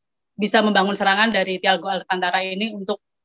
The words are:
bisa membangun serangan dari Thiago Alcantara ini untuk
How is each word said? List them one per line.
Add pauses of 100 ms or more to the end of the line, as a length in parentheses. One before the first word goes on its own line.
(380)
bisa
membangun
serangan
dari
Thiago
Alcantara
ini
untuk (240)